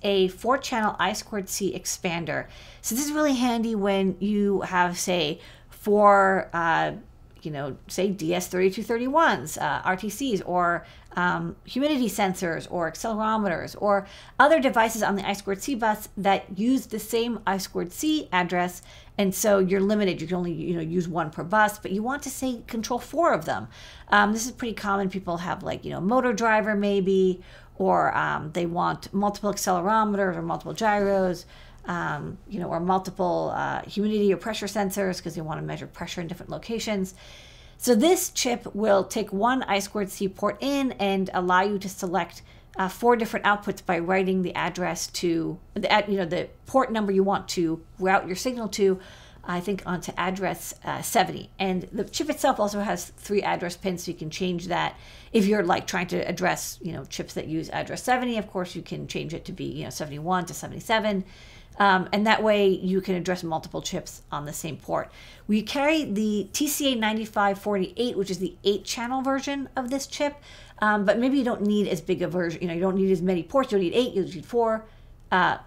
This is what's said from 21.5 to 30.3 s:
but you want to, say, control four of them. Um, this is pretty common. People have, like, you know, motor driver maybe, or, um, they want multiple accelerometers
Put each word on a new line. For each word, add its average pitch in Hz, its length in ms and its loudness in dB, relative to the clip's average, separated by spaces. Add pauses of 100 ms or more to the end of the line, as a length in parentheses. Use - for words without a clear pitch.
but - 140 -6
you 208 100 -2
want 269 220 -4
to, 269 60 -6
say, 254 360 -4
control 233 320 -4
four 302 340 2
of 185 120 0
them. 117 240 -4 (400)
Um, 208 240 6
this 226 120 -2
is 254 80 -6
pretty 226 220 -6
common. 196 340 0
People 185 300 -4
have, 180 240 -6
like, 156 220 -6
you 156 60 -8
know, 139 100 -6
motor 247 320 2
driver 214 420 2
maybe, 196 640 2 (380)
or, 180 380 4
um, 151 360 -2
they 175 140 -2
want 170 480 -2
multiple 202 380 0
accelerometers 196 840 0